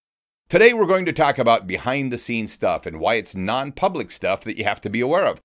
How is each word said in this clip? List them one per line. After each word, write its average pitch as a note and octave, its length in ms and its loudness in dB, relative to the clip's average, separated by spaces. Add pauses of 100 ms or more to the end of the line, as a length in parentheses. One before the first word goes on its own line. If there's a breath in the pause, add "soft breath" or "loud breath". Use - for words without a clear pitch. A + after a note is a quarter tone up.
(500)
Today A3 220 6
we're A3 140 2
going F#3 220 2
to D#3 40 0
talk C#3+ 280 2
about A#2 260 4
behind-the-scenes A#2+ 840 -4
stuff F2 340 -2
and D#2+ 140 -10
why G2+ 160 0
it's - 200 -6
non-public C3 760 -4
stuff F#2+ 320 -4
that A2 140 -8
you G#2 80 -4
have G2+ 160 -2
to - 100 -6
be A2+ 100 -2
aware D#3+ 240 0
of. F2+ 200 -2